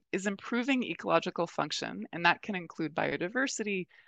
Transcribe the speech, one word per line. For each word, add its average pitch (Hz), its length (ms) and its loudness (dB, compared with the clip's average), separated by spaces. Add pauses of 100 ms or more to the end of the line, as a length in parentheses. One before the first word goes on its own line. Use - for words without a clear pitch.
(140)
is 196 140 -2
improving 240 540 2
ecological 170 640 0
function, 170 680 -2
and 170 120 0
that 170 160 4
can 202 140 -4
include 165 400 -6
biodiversity, 185 920 0 (220)